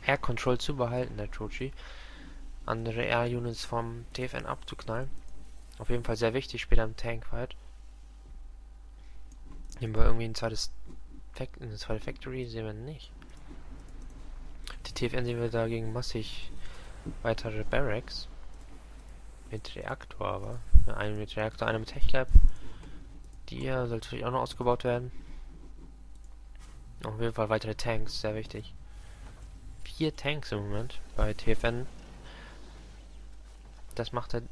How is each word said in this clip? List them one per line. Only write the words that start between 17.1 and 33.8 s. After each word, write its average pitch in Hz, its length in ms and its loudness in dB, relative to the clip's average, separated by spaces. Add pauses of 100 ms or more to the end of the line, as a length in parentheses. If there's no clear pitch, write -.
weitere 110 400 -2
Barracks. - 640 0 (1200)
Mit - 260 -10
Reaktor - 520 -8
aber. 104 320 -6 (260)
Ja, 107 80 8
eine 104 220 0
mit 104 200 -8
Reaktor, 110 320 -2
eine 113 120 0
mit 110 100 -8
Tech - 220 8
Lab. 131 160 8 (1200)
Die 131 120 -8
hier 131 260 -2
sollte 117 180 -4
natürlich 113 200 -8
auch 120 60 -2
noch 127 100 -2
ausgebaut 123 420 0
werden. 123 280 -2 (1900)
Auf 110 160 -8
jeden 117 120 0
Fall 107 140 0
weitere 110 280 0
Tanks, 110 440 2
sehr 107 160 -2
wichtig. 110 380 -8 (1120)
Vier 156 280 -2
Tanks 143 380 -4
im 107 80 -2
Moment 104 400 -4 (160)
bei 107 180 4
T - 200 4
F - 100 6
N. 120 240 0 (2000)